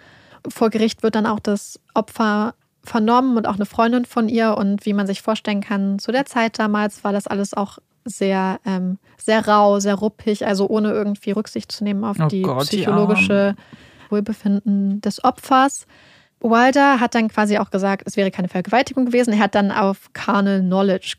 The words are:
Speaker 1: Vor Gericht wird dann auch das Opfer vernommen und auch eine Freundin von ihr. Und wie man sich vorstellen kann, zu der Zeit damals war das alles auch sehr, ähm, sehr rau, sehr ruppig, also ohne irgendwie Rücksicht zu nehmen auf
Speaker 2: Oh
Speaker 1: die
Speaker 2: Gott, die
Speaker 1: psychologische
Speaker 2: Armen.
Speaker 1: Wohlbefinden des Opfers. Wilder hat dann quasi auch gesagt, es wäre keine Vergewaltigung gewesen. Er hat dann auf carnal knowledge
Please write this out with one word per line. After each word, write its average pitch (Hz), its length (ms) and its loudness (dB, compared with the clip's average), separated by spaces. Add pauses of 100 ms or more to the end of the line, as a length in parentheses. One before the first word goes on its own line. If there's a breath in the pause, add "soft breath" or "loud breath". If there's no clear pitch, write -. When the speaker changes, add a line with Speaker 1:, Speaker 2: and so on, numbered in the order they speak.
(480 loud breath)
Speaker 1:
Vor 226 220 0
Gericht 220 320 -2
wird 220 140 0
dann 214 100 0
auch 208 140 -2
das - 400 -6 (140)
Opfer 214 600 -2 (300)
vernommen 240 520 2
und 220 120 -2
auch 202 80 -4
eine 202 100 -2
Freundin 240 380 0
von 226 240 -2
ihr. 226 280 0
Und 202 300 -2
wie 208 60 0
man 202 160 0
sich 196 140 -6
vorstellen 214 400 -2
kann, 196 360 -2
zu - 140 -6
der 269 140 0
Zeit 226 340 -2
damals 208 420 -2
war 202 100 -2
das 202 140 -4
alles 202 280 -4
auch 202 240 -6 (260)
sehr, 190 600 -2
ähm, 185 340 -4 (200 soft breath)
sehr 220 300 0
rau, 208 320 6
sehr 202 160 0
ruppig, 208 500 -4
also 202 220 0
ohne 214 240 0
irgendwie 202 400 -4
Rücksicht 214 400 -6
zu - 100 -10
nehmen 202 220 -2
auf 202 160 -4
Speaker 2:
Oh 156 80 2
Speaker 1:
die 190 140 -2
Speaker 2:
Gott, 139 280 -2
die 208 60 0
Speaker 1:
psychologische 202 580 2 (140)
Speaker 2:
Armen. 202 80 -2 (520 loud breath)
Speaker 1:
Wohlbefinden 202 920 -2
des - 240 -4
Opfers. 262 640 0 (500 soft breath)
Wilder 262 640 4
hat 240 160 0
dann 226 120 2
quasi 208 300 0
auch 202 120 -4
gesagt, 196 360 -2
es - 100 -10
wäre 196 140 2
keine 180 180 -4
Vergewaltigung 247 580 0
gewesen. 240 260 2
Er 208 80 2
hat 202 160 2
dann 202 160 2
auf 196 400 -2
carnal 202 480 0
knowledge 190 580 0